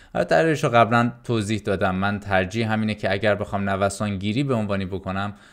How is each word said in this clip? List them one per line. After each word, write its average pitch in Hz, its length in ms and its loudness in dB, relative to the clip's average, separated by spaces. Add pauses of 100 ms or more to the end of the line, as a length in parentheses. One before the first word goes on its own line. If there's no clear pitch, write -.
(140)
اه، 175 100 2
دلیلش 160 400 2
رو 135 60 2
قبلاً 117 420 4 (120)
توضیح 107 400 -2
دادم. 95 300 0
من 101 260 -2
ترجیح 101 520 0
همینه 110 220 0
که 98 180 -2
اگر 101 220 2
بخوام 101 360 -4
نوسان 98 480 -2
گیری 107 240 -2
به 135 120 0
عنوانی 98 300 -2
بکنم، 95 500 -6 (180)